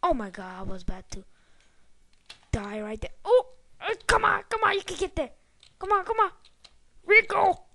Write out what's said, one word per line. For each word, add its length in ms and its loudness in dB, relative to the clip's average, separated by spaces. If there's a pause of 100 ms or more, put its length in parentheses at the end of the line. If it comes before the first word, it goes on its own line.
Oh 120 2
my 160 -2
god, 300 -12
I 40 -10
was 200 -6
about 280 -4
to 120 -10 (1300)
die 300 -4
right 180 -8
there. 120 -8 (140)
Oh, 220 6 (340)
uh, 120 -2 (140)
come 160 4
on, 260 2
come 140 -2
on, 120 2
you 80 -2
can 140 -10
get 180 -4
there. 160 -4 (460)
Come 140 -6
on, 140 2
come 140 -4
on. 120 2 (760)
Rico. 580 4 (120)